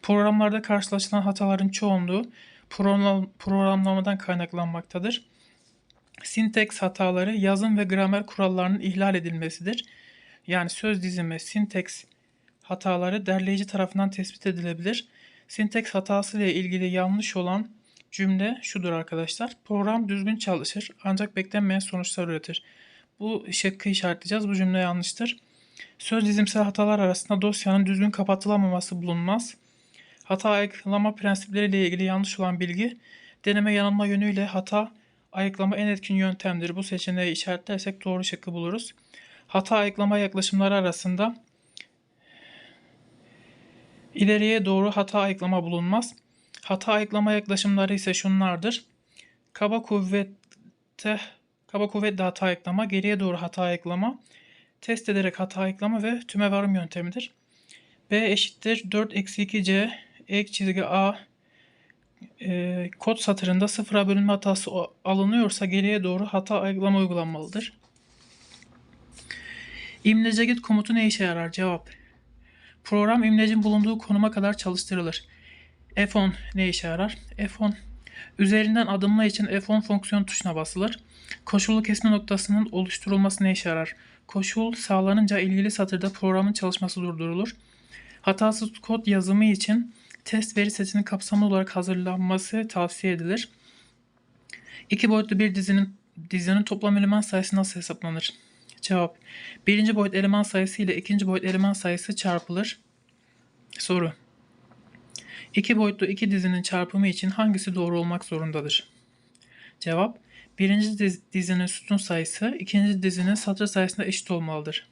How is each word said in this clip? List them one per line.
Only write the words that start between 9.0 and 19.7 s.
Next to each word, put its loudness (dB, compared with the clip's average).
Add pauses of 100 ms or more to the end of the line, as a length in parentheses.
edilmesidir. -6 (640)
Yani 0
söz -2
dizimi, -4
sinteks -4 (600)
hataları -2
derleyici 0
tarafından 0
tespit -8
edilebilir. -4 (400)
Sinteks -2
hatası -2
ile 2
ilgili -2
yanlış 0
olan -2 (420)
cümle 0
şudur -6
arkadaşlar. -6 (140)
"Program 0